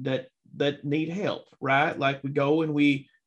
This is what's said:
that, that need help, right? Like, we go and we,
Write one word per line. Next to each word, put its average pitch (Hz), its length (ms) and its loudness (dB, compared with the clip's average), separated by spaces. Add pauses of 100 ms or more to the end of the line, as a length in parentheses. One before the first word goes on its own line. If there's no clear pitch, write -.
that, 131 260 -4 (260)
that 143 300 -2
need 156 240 -2
help, 170 340 -4 (160)
right? 139 400 0
Like, 139 240 0
we 135 80 -6
go 143 300 2
and 156 120 -2
we, 143 360 2 (180)